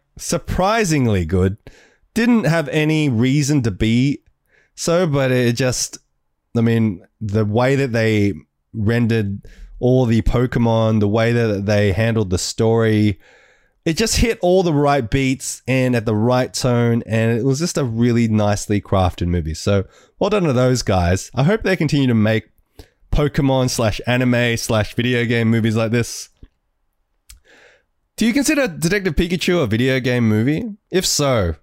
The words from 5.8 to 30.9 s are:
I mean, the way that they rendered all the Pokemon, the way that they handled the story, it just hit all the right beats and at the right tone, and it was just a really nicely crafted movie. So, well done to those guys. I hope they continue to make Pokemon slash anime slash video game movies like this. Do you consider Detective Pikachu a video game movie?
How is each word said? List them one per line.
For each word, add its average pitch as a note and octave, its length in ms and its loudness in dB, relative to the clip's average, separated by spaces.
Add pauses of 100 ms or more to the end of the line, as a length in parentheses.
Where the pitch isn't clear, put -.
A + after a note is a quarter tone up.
I A#2+ 40 0
mean, A2+ 440 0 (160)
the G#2+ 240 -2
way A#2+ 300 0
that C3+ 160 -2
they G#2+ 440 0 (380)
rendered A2 720 -2 (360)
all B2+ 260 2
the A2+ 160 2
Pokemon, A2+ 760 0
the G#2 80 2
way A2+ 240 0
that G#2+ 340 -2
they G#2 240 2
handled A2 400 0
the F2+ 80 -2
story, A2+ 800 0 (680)
it D#3+ 100 -2
just A3 200 -2
hit A#3 260 0
all F3+ 200 4
the E3+ 120 0
right C#3+ 340 0
beats C3+ 580 -2
and B2+ 300 0
at A2 80 -2
the A2+ 100 0
right B2 380 0
tone, A#2+ 540 0
and A2+ 320 0
it G#2+ 60 -4
was C3+ 140 0
just F3 200 -4
a D3 60 -2
really A#2 440 0
nicely G#2 500 0
crafted F#2 500 -2
movie. E2 260 -2
So, G2+ 300 -2 (340)
well F#3+ 100 0
done G3+ 140 0
to D#3 100 0
those B2+ 300 2
guys. F#2 520 0
I B2+ 100 0
hope G#3 180 0
they F#3+ 140 0
continue C#3+ 300 0
to B2 80 2
make A2 360 0 (600)
Pokemon C3+ 600 0
slash A2 360 -2
anime A#2+ 520 0
slash G#2+ 360 -2
video A#2+ 300 0
game A#2 240 0
movies A2+ 280 2
like A2+ 160 -2
this. - 360 -4 (1900)
Do G#3 100 0
you A#3 80 0
consider C#4 340 0
Detective E3+ 480 -4
Pikachu F3 460 0
a B2 40 0
video B2+ 320 2
game B2 300 0
movie? B2+ 360 0 (260)